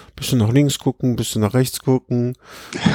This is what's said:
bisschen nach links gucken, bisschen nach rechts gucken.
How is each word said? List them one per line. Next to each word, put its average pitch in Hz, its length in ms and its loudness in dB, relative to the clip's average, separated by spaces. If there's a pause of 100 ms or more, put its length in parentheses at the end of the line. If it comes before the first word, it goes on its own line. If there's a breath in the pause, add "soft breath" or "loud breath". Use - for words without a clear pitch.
(160 loud breath)
bisschen 135 220 -2
nach 110 160 2
links 139 240 4
gucken, 127 380 -2
bisschen 110 260 -4
nach 104 140 0
rechts 127 240 0
gucken. 123 580 -2 (580 loud breath)